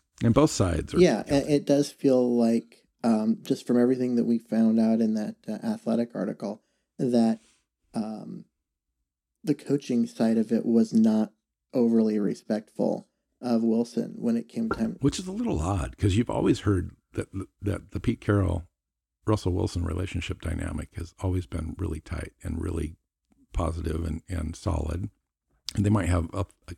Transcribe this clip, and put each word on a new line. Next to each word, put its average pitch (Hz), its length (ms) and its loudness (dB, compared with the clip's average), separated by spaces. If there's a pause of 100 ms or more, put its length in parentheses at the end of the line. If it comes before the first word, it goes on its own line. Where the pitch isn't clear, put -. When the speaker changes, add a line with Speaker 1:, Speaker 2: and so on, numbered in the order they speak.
(240)
Speaker 1:
And 117 100 6
both 147 180 4
sides 85 420 0
are 170 60 2
Speaker 2:
Yeah, 156 280 4
and 139 220 0
it 143 160 2
does 143 260 2
feel 127 460 2
like, 117 460 0 (200)
um, 110 380 2
just - 240 -2
from 123 140 2
everything 123 360 2
that 117 100 2
we 117 120 2
found 113 420 2
out 113 220 4
in 110 140 2
that, 110 200 -6 (120)
uh, 110 60 -6 (120)
Athletic 117 500 -2
article, 107 460 -6 (380)
that, 117 400 2 (540)
um, 107 520 -10 (960)
the 143 120 0
coaching 123 500 -2
side 113 320 0
of 113 140 0
it 113 140 0
was 113 280 2
not 110 400 4 (400)
overly 113 460 4
respectful 104 880 -4 (340)
of 117 220 0
Wilson 113 540 0
when 117 200 0
it - 100 -8
came 113 220 -6
time. 113 320 -4
Speaker 1:
Which 139 160 0
is 190 80 -8
a 185 60 -10
little 214 280 -4
odd, 78 380 -4
'cause 98 180 2
you've 117 140 0
always - 320 2
heard 90 340 0 (180)
that, - 140 -6 (320)
that 98 300 -6
the - 100 -8
Pete - 220 -4
Carroll, 90 460 2 (580)
Russell 107 280 0
Wilson 92 300 -2
relationship 87 580 -6
dynamic 80 540 -6
has 85 240 -12
always 92 280 -2
been 80 320 -6
really 82 200 -4
tight - 340 -10 (100)
and - 180 -6
really 85 360 -4 (540)
positive 80 540 -2
and, 82 240 -6
and 82 260 -6
solid. 82 540 -4 (640)
And 101 100 2
they 101 40 4
might 101 200 2
have 85 240 2
a, 98 120 -4 (320)